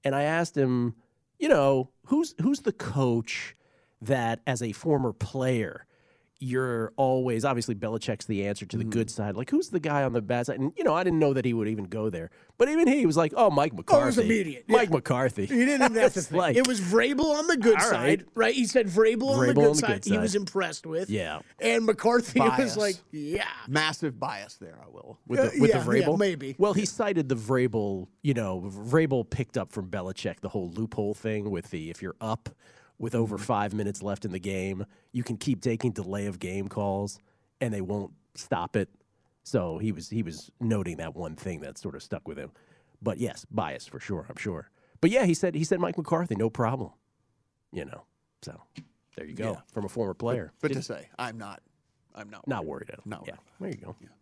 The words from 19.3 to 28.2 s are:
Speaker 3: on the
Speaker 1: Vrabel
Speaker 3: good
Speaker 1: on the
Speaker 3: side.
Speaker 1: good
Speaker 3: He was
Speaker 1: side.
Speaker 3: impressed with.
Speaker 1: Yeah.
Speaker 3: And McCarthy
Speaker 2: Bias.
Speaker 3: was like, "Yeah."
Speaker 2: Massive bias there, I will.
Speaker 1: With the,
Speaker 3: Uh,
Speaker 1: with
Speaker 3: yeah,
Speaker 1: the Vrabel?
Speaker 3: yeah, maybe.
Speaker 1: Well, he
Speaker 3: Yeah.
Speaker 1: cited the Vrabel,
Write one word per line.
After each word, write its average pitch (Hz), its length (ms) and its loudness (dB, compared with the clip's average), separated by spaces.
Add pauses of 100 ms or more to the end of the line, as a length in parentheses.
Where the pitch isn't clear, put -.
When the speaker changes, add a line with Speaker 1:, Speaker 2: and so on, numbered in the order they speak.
Speaker 3:
on - 160 4
the - 60 4
Speaker 1:
Vrabel - 20 4
Speaker 3:
good 147 100 8
Speaker 1:
on 147 60 10
the 151 40 2
Speaker 3:
side. 139 280 0
Speaker 1:
good - 100 0
Speaker 3:
He - 40 4
was 214 140 0
Speaker 1:
side. 202 80 2
Speaker 3:
impressed 180 460 -4
with. 165 240 -4
Speaker 1:
Yeah. 85 300 -2 (220)
Speaker 3:
And 226 240 2
McCarthy 233 540 2
Speaker 2:
Bias. - 200 4
Speaker 3:
was 233 180 0
like, 202 180 2 (160)
"Yeah." 156 320 -4 (240)
Speaker 2:
Massive 151 520 0
bias 107 360 -6
there, 82 260 -18
I - 80 -20
will. - 380 -20
Speaker 1:
With 175 140 0
the, - 60 4
Speaker 3:
Uh, - 40 0 (100)
Speaker 1:
with 226 100 6
Speaker 3:
yeah, 135 120 4
Speaker 1:
the 117 80 0
Vrabel? 127 200 4
Speaker 3:
yeah, 165 60 4
maybe. 160 400 -2
Speaker 1:
Well, 202 160 4
he 185 80 2
Speaker 3:
Yeah. 196 60 0
Speaker 1:
cited 190 420 0
the 131 60 0
Vrabel, 110 720 0 (140)